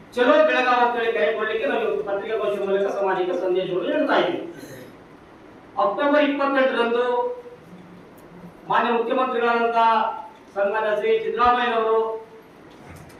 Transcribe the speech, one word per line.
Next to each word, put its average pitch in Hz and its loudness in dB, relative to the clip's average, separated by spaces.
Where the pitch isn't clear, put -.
ಚಲೋ 254 6
ಬೆಳಗಾವಿ 254 2
ಅಂತೇಳಿ 233 0
ಕರೆ 208 0
ಕೊಡ್ಲಿಕ್ಕೆ 220 -4
ನಾವು 220 -2
ಇವತ್ತು 196 -4
ಪತ್ರಿಕಾಗೋಷ್ಠಿ 202 -4
ಮೂಲಕ 196 0
ಸಮಾಜಕ್ಕೆ 180 -2
ಸಂದೇಶವನ್ನು 185 -2
ನೀಡ್ತಾ - 0
ಇದ್ದೀವಿ. - -2
ಅಕ್ಟೋಬರ್ 285 2
ಇಪ್ಪತ್ತೆಂಟರಂದು 254 0
ಮಾನ್ಯ 233 0
ಮುಖ್ಯಮಂತ್ರಿಗಳಾದಂಥ 233 0
ಸನ್ಮಾನ್ಯ 214 0
ಶ್ರೀ 220 2
ಸಿದ್ದರಾಮಯ್ಯನವರು 226 0